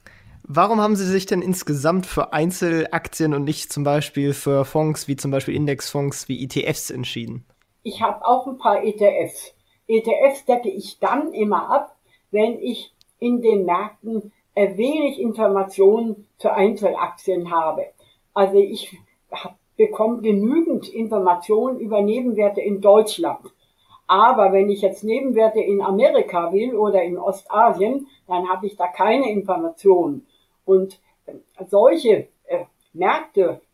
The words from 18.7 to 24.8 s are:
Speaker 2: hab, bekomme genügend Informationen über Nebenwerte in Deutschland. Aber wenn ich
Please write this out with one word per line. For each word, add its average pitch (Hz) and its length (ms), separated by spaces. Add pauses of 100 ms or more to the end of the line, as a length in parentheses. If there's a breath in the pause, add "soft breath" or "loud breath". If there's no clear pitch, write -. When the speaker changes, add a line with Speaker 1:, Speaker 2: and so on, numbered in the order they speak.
Speaker 2:
hab, - 240 (220)
bekomme 220 440
genügend 220 680
Informationen 214 920
über 214 220
Nebenwerte 208 600
in 196 200
Deutschland. 202 720 (520 soft breath)
Aber 208 460
wenn 196 180
ich 202 120